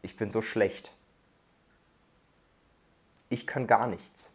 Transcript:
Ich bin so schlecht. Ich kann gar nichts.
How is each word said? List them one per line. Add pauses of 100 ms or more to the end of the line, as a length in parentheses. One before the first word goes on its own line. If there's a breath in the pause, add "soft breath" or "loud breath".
Ich
bin
so
schlecht. (2250)
Ich
kann
gar
nichts.